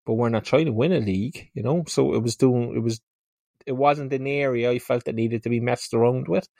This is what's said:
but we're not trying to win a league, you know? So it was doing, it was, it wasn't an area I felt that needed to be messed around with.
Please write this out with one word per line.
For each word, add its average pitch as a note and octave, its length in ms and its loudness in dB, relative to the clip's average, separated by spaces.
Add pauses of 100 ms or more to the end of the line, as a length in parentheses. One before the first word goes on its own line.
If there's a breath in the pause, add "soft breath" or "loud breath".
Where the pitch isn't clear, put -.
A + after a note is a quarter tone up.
but A2 80 -2
we're A#2 160 0
not A2 160 -2
trying D#3+ 220 2
to B2 60 -2
win C#3 200 2
a D#3 60 2
league, G#2 560 -4
you G#2+ 80 -8
know? D#3 240 0
So C3+ 260 2
it A2+ 80 0
was A#2 140 -2
doing, B2 400 2
it A2+ 80 -2
was, A2+ 180 -2 (640)
it C3+ 80 -6
wasn't C#3 400 0
an C3 140 -4
area C3+ 420 0
I B2 80 0
felt B2 280 -2
that B2+ 100 -4
needed A2+ 280 -2
to A2+ 60 -4
be A#2+ 100 0
messed A#2+ 360 -4
around B2+ 320 2
with. F#3 200 -2 (120)